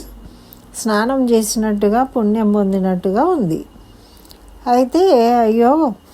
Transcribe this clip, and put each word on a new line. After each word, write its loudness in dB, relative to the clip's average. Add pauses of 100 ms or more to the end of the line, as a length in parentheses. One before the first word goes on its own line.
(760)
స్నానం -2
చేసినట్టుగా, 0
పుణ్యం -2
పొందినట్టుగా -2
ఉంది. -2 (1040)
అయితే 2
అయ్యో, 2 (220)